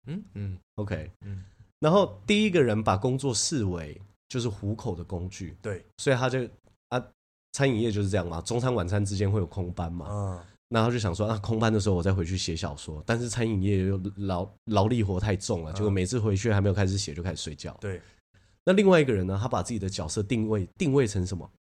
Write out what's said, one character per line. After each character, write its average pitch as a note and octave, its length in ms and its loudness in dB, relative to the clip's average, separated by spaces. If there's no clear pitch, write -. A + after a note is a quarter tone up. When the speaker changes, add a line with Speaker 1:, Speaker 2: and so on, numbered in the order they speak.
Speaker 1:
嗯， F3+ 160 -8
嗯。 G2 240 -6
Speaker 2:
OK。 F#2 360 -6
Speaker 1:
嗯。 G2 200 -10
Speaker 2:
然 D3+ 120 2
后 F#3+ 360 4
第 G#3 180 4
一 G#3+ 60 2
个 E3+ 120 4
人 A2 220 2
把 G#2 100 4
工 B2+ 220 0
作 C3 160 -2
视 A2+ 320 0
为 E2 340 -4
就 C3 100 -6
是 A#2 120 -2
糊 G2+ 240 -4
口 G#2+ 200 -6
的 E2 80 -8
工 F2 280 -6
具。 E2+ 320 -12
Speaker 1:
对。 G2 200 -8
Speaker 2:
所 - 160 2
以 B2 40 6
他 B2+ 120 0
就， B2 180 -2
啊， B2 120 -2
餐 C#3 160 2
饮 A2+ 120 2
业 A#2 100 2
就 G2+ 120 0
是 G2 60 2
这 G2+ 80 0
样 F2 120 0
嘛， E2 140 -6
中 A#2 180 -2
餐 B2+ 140 0
晚 F2+ 120 0
餐 G2+ 180 2
之 G2 120 -2
间 G2 140 2
会 G#2+ 100 2
有 E2+ 60 0
空 F2 260 -6
班 E2+ 200 -4
嘛。 E2+ 160 -8
Speaker 1:
嗯。 G2 320 -4
Speaker 2:
那 A2+ 160 4
他 A#2+ 60 4
就 A#2+ 80 0
想 G2 160 0
说， G#2 120 0
啊， A2 120 0
空 A2 200 -2
班 A2 140 4
的 G#2+ 80 4
时 G#2 80 2
候 F#2+ 60 4
我 E2+ 80 2
再 F#2+ 100 4
回 F#2 120 2
去 F#2 120 -2
写 E2+ 180 -2
小 D#2 220 -6
说， D2+ 280 -12
但 A#2 140 0
是 A#2+ 100 -4
餐 A2+ 200 0
饮 G2+ 140 0
业 F#2+ 240 2
又 G2 140 0
劳-， F#2+ 320 -4
劳 G#2 200 4
力 A#2 160 2
活 G2 160 0
太 G2+ 180 0
重 F2 280 -4
了， D#2 80 -8
Speaker 1:
嗯。 - 20 -8
Speaker 2:
结 G2+ 80 -4
果 G#2 80 2
每 F#2 160 2
次 B2 120 -2
回 G#2 180 2
去 G#2+ 160 2
还 G2+ 80 4
没 G2+ 80 4
有 F#2 60 2
开 G2 120 2
始 G2 100 0
写 D#2 180 -4
就 E2+ 80 -8
开 F2 120 -6
始 - 80 -10
睡 D2+ 120 -10
觉。 - 260 -12
Speaker 1:
对。 F#2+ 200 -8
Speaker 2:
那 F#3 80 4
另 G3 160 6
外 F3 120 8
一 D3 40 4
个 B2+ 80 2
人 F#2 140 2
呢， F#2+ 140 0
他 B2 60 -2
把 A2 160 -2
自 A#2+ 100 -6
己 A2 60 -4
的 F#2+ 100 -4
角 F2+ 200 -6
色 G#2+ 140 -2
定 A2 260 0
位， G#2 180 0
定 C#3 140 2
位 C3+ 140 6
成 G2 200 -2
什 F#2 100 -4
么？ D2 140 -12